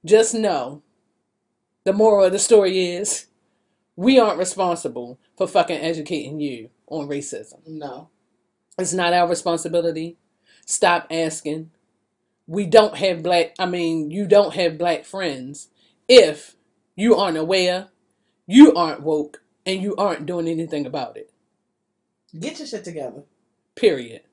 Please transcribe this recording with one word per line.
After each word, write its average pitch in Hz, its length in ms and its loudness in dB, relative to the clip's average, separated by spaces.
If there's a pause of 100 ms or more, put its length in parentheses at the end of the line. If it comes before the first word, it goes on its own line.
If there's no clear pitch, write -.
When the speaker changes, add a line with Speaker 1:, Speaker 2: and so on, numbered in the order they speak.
Speaker 1:
Just 220 300 4
know, 147 480 -4 (1000)
the 196 80 0
moral 208 340 4
of 180 60 2
the 185 80 -2
story 190 520 4
is, 190 340 -6 (680)
we 254 240 4
aren't 180 220 2
responsible 165 800 -6 (160)
for 185 100 -2
fucking 170 340 0
educating 156 600 -8
you 123 300 -10 (180)
on 151 200 -10
racism. - 600 -12
Speaker 2:
No. 147 400 -14 (720)
Speaker 1:
It's 185 160 -4
not 175 180 0
our 175 160 2
responsibility. 170 880 -4 (480)
Stop - 460 0
asking. 160 600 -6 (760)
We 180 200 -6
don't 208 300 6
have 180 260 -2
black, 170 360 0
I 185 80 -2
mean, 165 440 -4
you 196 160 -6
don't 202 280 4
have 170 240 -2
black 170 260 -2
friends 143 640 -10 (400)
if 190 480 6 (400)
you 220 200 4
aren't 180 200 -2
aware, 180 520 -2 (580)
you 269 280 8
aren't 160 280 -2
woke, 151 400 -6 (240)
and 190 160 -6
you 202 140 -6
aren't 185 300 -4
doing 170 220 -6
anything 160 380 -6
about 143 300 -10
it. - 140 -20 (1080)
Speaker 2:
Get 285 200 -10
your 302 80 -16
shit - 180 -12
together. 143 380 -12 (540)
Speaker 1:
Period. 127 460 0 (100)